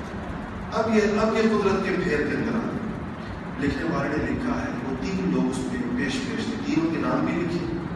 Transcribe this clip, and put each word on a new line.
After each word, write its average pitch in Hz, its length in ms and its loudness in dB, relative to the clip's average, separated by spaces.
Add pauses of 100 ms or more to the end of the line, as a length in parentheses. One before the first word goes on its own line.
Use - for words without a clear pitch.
(800)
اب 226 160 4
یہ، 214 60 8 (200)
اب 220 140 4
یہ 226 80 4
قدرت 196 420 4
کے 185 200 2
پھیر 147 140 2
کے 147 180 0
اندر 117 180 0
آ 113 40 2
گئے۔ - 300 -4 (720)
لکھنے - 240 0
والے - 240 0
نے - 220 0
لکھا 123 320 -2
ہے، - 80 -4 (180)
وہ - 120 -2
تین 92 340 0
لوگ - 160 2
اس - 80 -2
میں 123 240 -2 (140)
پیش 139 160 0
پیش - 320 -2
تھے، - 120 -4 (100)
تینوں 160 240 2
کے 151 80 0
نام - 280 0
بھی - 160 0
لکھے، 175 240 0 (300)